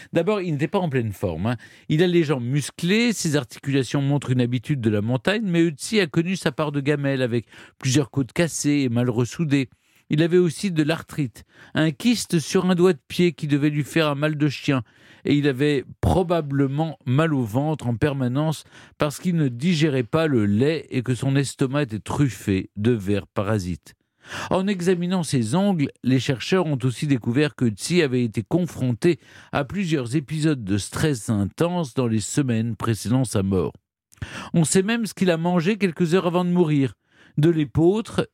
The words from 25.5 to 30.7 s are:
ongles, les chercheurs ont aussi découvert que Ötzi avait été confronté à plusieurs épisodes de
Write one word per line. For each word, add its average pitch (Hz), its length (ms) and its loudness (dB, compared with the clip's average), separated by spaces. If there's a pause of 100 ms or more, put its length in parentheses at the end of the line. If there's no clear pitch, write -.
ongles, 185 360 2 (120)
les 131 160 2
chercheurs 156 460 0
ont 147 200 -2
aussi 131 220 -2
découvert 135 480 0
que 127 120 0
Ötzi 160 340 0
avait 127 240 2
été 113 180 -4
confronté 160 760 0 (340)
à 139 140 0
plusieurs 151 500 -2
épisodes 151 480 -2
de 98 140 0